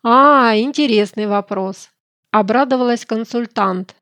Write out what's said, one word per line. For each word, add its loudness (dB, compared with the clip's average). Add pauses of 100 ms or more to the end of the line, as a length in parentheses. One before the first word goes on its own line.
«А, 4
интересный -2
вопрос», -6 (420)
обрадовалась 0
консультант. -6